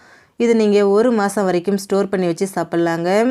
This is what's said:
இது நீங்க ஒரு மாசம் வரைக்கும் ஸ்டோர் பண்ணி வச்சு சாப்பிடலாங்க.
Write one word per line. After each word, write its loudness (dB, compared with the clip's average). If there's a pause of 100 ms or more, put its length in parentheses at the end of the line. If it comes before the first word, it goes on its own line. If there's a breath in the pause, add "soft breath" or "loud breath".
(440 loud breath)
இது 2
நீங்க 4 (140)
ஒரு 2 (100)
மாசம் -2
வரைக்கும் 0
ஸ்டோர் -2
பண்ணி 0
வச்சு -4
சாப்பிடலாங்க. -2 (220)